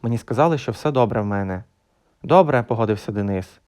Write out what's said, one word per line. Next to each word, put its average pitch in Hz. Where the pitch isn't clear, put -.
мені 117
сказали, 147
що 123
все 147
добре 117
в 104
мене». 98
«Добре», 147
погодився 110
Денис. 101